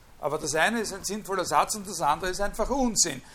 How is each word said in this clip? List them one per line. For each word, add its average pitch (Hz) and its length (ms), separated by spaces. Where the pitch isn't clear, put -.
Aber 151 180
das 156 160
eine 196 260
ist 180 120
ein 185 100
sinnvoller 190 420
Satz 202 300
und 196 120
das 175 140
andere 165 300
ist 180 100
einfach 202 280
Unsinn. 208 520